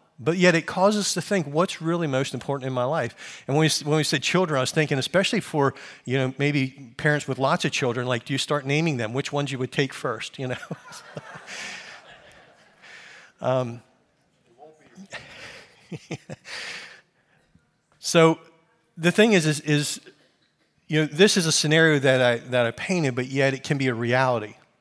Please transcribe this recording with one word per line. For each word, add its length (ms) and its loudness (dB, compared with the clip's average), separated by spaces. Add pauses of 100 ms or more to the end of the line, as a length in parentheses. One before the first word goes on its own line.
(200)
But 160 -2
yet 200 6
it 100 0
causes 360 0
us 120 -4
to 80 -4
think, 240 -2
what's 340 -2
really 280 -2
most 260 -2
important 320 -6
in 60 -4
my 100 -2
life? 640 -6
And 100 0
when 120 6
we, 200 -2
when 100 2
we 40 2
said 180 -2
children, 380 0
I 20 2
was 120 -2
thinking, 260 0
especially 400 0
for, 360 0 (300)
you 140 -2
know, 200 -2
maybe 580 -2
parents 320 0
with 100 -4
lots 260 0
of 60 0
children, 380 -2
like, 160 -2
do 100 -6
you 40 -2
start 280 -2
naming 300 0
them? 160 -4
Which 200 -4
ones 200 -2
you 80 -6
would 100 -4
take 240 -2
first, 420 -8
you 120 -8
know? 120 -4
<laughs> 60 -16 (2750)
Um, 400 -2 (2000)
<laughs> 80 -12 (2000)
so 400 4 (560)
the 160 2
thing 220 6
is, 120 4
is, 140 0
is, 400 0 (880)
you 140 2
know, 40 2
this 300 4
is 100 2
a 60 0
scenario 480 4
that 200 4
I, 180 4 (100)
that 180 2
I 60 -2
painted, 420 -2
but 140 -4
yet 260 0
it 80 -10
can 160 -2
be 80 0
a 80 0
reality. 600 0 (260)